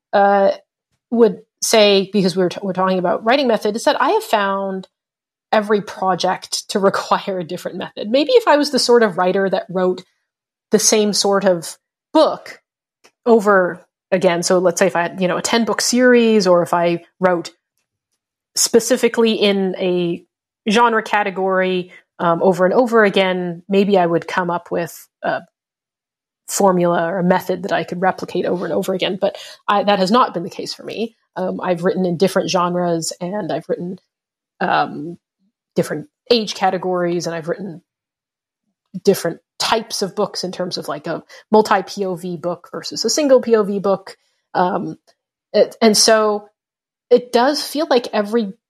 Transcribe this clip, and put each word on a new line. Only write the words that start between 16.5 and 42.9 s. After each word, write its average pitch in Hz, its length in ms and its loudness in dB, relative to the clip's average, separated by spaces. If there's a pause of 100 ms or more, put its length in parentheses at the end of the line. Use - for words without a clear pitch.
if 170 120 -2
I 170 300 0 (160)
wrote 180 320 0 (1040)
specifically 233 800 2
in 196 420 0
a 180 480 -2 (440)
genre 226 340 2
category, 185 880 -2 (260)
um, 170 240 0
over 185 220 2
and 180 100 2
over 226 300 4
again, 185 640 0
maybe 196 300 2
I 175 80 2
would 165 220 -2
come 175 220 -2
up 170 200 -6
with 175 380 -8 (140)
a 131 200 -4 (1040)
formula 175 600 2
or 185 120 -4
a 175 60 -2
method 180 400 0
that - 80 -6
I 170 120 -2
could 180 160 -8
replicate 180 440 -2
over 180 200 -4
and 170 80 -6
over 190 220 -2
again. 180 260 -4
But - 160 -2 (300)
I, 202 160 0
that 202 160 2
has 185 120 0
not 240 220 2
been 175 120 -8
the 196 60 -12
case - 220 -12
for - 120 -18
me. - 320 -10 (180)
Um, 185 260 -6
I've 175 220 -4
written 185 240 0
in 175 100 -2
different 185 340 0
genres, 175 720 -2
and 180 300 -8
I've 151 180 -8
written, 180 300 -8 (600)
um, 151 580 -4 (560)
different 151 340 -6 (220)
age 220 240 0
categories, 180 720 -2
and 170 80 -8
I've 165 140 -10
written 175 340 -8 (1200)
different 170 380 0 (180)
types - 440 -4
of 185 120 -6
books 196 300 -4
in 185 80 -8
terms 180 260 -8
of, 160 100 -12
like, 151 180 -8
a 160 180 -8 (260)
multi 214 320 4
P 202 220 -8
O 185 100 -4
V 175 220 -8
book 175 340 -8
versus - 340 -8